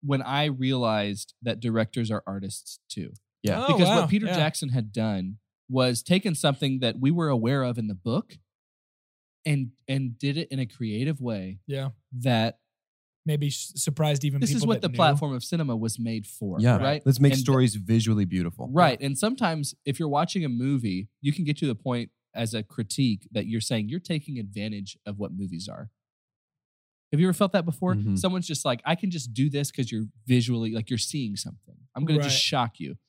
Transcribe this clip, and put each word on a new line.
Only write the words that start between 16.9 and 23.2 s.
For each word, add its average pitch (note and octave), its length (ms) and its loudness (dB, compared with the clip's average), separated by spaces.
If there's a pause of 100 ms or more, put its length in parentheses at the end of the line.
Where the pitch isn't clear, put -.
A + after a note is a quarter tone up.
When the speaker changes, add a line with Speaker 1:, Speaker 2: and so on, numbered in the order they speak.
Speaker 2:
Let's C3 160 6
make C#3 100 8
Speaker 1:
And C3+ 100 2
Speaker 2:
stories B2+ 340 4
visually G#2+ 500 2
beautiful. F2 440 -2
Speaker 1:
Right. C#3+ 320 4
And C#3 160 -4
sometimes F#3+ 580 -2 (100)
if C#3 120 -2
you're D#3+ 120 -2
watching D#3+ 340 0
a C#3+ 60 -2
movie, A#2 580 -2 (140)
you C#3+ 100 0
can D#3+ 140 -2
get D3 140 0
to D#3+ 80 0
the B2 80 0
point A#2+ 360 -4 (220)
as A2+ 200 -4
a A2 100 -4
critique A2 680 -2